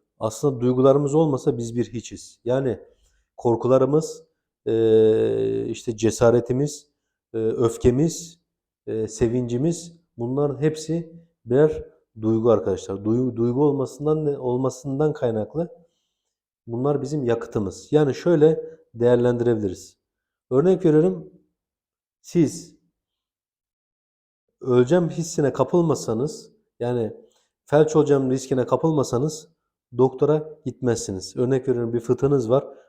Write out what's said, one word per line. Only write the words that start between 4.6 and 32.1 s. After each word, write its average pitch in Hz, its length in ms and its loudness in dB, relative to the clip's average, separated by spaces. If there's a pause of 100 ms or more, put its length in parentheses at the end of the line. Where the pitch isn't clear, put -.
e, 110 1000 2
işte 113 320 -8
cesaretimiz, 120 920 0 (420)
e, 113 40 -6
öfkemiz, 123 1000 0 (480)
e, 110 200 -4
sevincimiz, 123 880 -2 (200)
bunların 131 440 -4
hepsi 160 520 -4 (320)
birer 143 380 2 (380)
duygu 110 280 2
arkadaşlar. 98 460 0
Duy-, 113 400 -2
duygu 120 280 0
olmasından 147 640 -2
ne, 143 120 -2
olmasından 131 760 -4
kaynaklı 120 760 -6 (800)
bunlar 131 340 -2
bizim 135 220 -4
yakıtımız. 113 680 -4
Yani 139 220 2
şöyle 160 640 2 (160)
değerlendirebiliriz. 117 1040 0 (520)
Örnek 175 360 2
veriyorum, 165 440 2 (920)
siz - 560 0 (1800)
öleceğim 131 480 2
hissine 160 440 -2
kapılmasanız, 147 1000 -2 (280)
yani 120 340 -4 (520)
felç 151 300 2
olacağım 139 360 2
riskine 131 340 -2
kapılmasanız 139 840 -2 (480)
doktora 143 520 2 (160)
gitmezsiniz. 113 720 -6
Örnek 127 300 0
veriyorum, 120 260 -2
bir 120 60 -2
fıtığınız 131 500 0